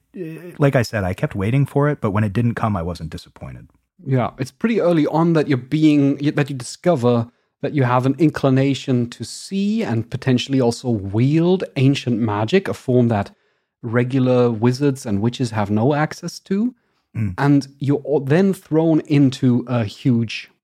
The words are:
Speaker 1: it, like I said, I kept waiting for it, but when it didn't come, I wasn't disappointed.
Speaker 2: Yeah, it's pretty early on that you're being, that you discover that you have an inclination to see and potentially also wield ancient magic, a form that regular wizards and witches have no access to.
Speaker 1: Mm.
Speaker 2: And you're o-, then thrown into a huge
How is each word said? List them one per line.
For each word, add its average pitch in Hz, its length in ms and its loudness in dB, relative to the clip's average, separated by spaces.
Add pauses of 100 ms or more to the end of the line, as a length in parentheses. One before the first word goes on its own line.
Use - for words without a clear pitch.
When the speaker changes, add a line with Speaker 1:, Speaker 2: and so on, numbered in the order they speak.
(120)
Speaker 1:
it, 165 480 -10
like 143 160 4
I 120 60 4
said, 104 220 -4
I 92 100 -2
kept - 200 -6
waiting 117 320 0
for 143 220 0
it, 147 120 -4
but 107 120 -2
when 107 100 0
it 104 100 -2
didn't 117 220 0
come, 107 220 -2
I 85 60 -4
wasn't 82 280 -8
disappointed. 67 580 -16 (360)
Speaker 2:
Yeah, 127 340 0
it's 131 120 -6
pretty 226 300 -2
early 160 260 2
on 165 260 2
that 147 160 2
you're 135 100 2
being, 143 580 2
that 143 340 -2
you 139 60 -8
discover 120 760 0 (320)
that 131 100 -4
you 143 100 2
have 123 240 2
an 135 120 2
inclination 135 920 0
to 117 140 -12
see 202 580 -4
and 113 280 -4
potentially 131 500 0
also 120 300 -2
wield 135 720 0 (120)
ancient 131 420 2
magic, 113 500 0
a 101 60 -4
form 123 340 2
that 104 260 -2 (480)
regular 123 680 2
wizards 123 560 0
and 101 160 -2
witches 120 300 -2
have 104 180 -2
no 113 240 2
access 156 460 -6
to. 220 340 -2 (420)
Speaker 1:
Mm. 104 220 -4
Speaker 2:
And 143 300 2 (100)
you're 139 260 -2
o-, 143 160 0
then 175 320 2
thrown 160 480 0
into 135 640 2
a 120 180 -2
huge 117 640 -2 (140)